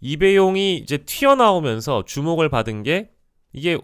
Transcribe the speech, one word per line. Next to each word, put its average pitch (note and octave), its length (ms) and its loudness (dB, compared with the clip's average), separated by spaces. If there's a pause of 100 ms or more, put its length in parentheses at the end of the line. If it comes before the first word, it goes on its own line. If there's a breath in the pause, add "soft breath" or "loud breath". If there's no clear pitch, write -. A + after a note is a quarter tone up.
이배용이 F#3+ 760 2
이제 D3 220 -6
튀어나오면서 D#3+ 1040 2
주목을 D#3+ 440 -2
받은 A2 340 -4
게, F3 280 -4 (420)
이게 D#3 320 -4